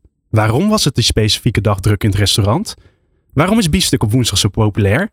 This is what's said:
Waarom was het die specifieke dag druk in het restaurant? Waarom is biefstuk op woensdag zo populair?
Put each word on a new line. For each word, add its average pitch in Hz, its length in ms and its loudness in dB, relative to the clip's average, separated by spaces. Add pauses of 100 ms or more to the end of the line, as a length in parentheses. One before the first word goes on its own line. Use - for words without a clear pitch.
(300)
Waarom 110 380 0
was 214 160 0
het 139 100 -2
die 120 100 0
specifieke 107 560 0
dag 98 200 0
druk 104 220 0
in 110 80 0
het 98 80 -2
restaurant? 104 560 0 (580)
Waarom 185 260 2
is 175 120 0
biefstuk 160 320 0
op 107 100 0
woensdag 117 260 0
zo 107 100 0
populair? 107 640 0